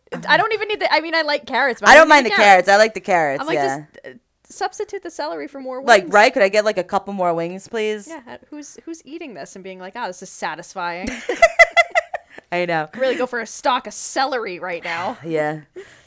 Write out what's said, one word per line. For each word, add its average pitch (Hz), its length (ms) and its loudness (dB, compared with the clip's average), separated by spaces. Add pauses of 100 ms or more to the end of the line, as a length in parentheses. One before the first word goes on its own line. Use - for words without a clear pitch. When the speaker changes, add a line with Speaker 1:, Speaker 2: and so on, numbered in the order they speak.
(280)
Speaker 1:
I 302 80 4
don't 427 160 2
even 415 160 -4
need 415 120 -4
the, 381 120 0
I 311 80 4
mean, 320 140 -6
I 320 80 2
like 294 240 -2
carrots, 254 340 -2
but 202 80 4
Speaker 2:
I 240 40 10
Speaker 1:
I - 20 12
Speaker 2:
don't 311 80 10
Speaker 1:
don't 311 80 6
Speaker 2:
mind 285 140 6
Speaker 1:
need 220 80 0
Speaker 2:
the - 40 0
Speaker 1:
carrots. 196 300 6
Speaker 2:
carrots. - 20 2
I 196 80 6
like 220 160 4
the 190 80 -8
carrots, 156 400 0
Speaker 1:
I'm 277 60 -6
like, - 80 -4
Speaker 2:
yeah. 143 300 -2 (200)
Speaker 1:
"Just, - 20 -18
uh, 131 120 -20 (320)
substitute 392 520 -8
the 349 80 -12
celery 302 380 -10
for 277 120 -16
more 254 220 -10
Speaker 2:
Like, 226 200 6
Speaker 1:
wings." 170 100 -8
Speaker 2:
right? 214 220 6
Could 247 80 2
I 190 80 4
get, 208 160 2
like, 214 100 0
a 180 80 -2
couple 196 300 -4
more 180 180 0
wings, 175 360 -6
please? 214 380 -6
Speaker 1:
Yeah, 320 220 -14
uh, 247 80 -18 (140)
who's, 294 340 -18
who's 330 220 -16
eating 311 260 -14
this 175 240 -16
and 185 80 -18
being 185 140 -14
like, 185 180 -16
"Oh, 233 120 -8
this 180 140 -14
is 185 60 -16
satisfying"? 170 840 -8
Speaker 2:
<laughs> - 1400 0
I 175 140 -2
know. 160 320 -4
Speaker 1:
Really 262 160 -2
go 262 120 -4
for 240 140 -8
a 226 60 -8
stalk 254 400 -4
of 208 80 -12
celery 240 640 -6
right 175 260 -10
now. 180 360 -6
Speaker 2:
<sighs> 127 40 -20
Yeah. 156 380 -4 (440)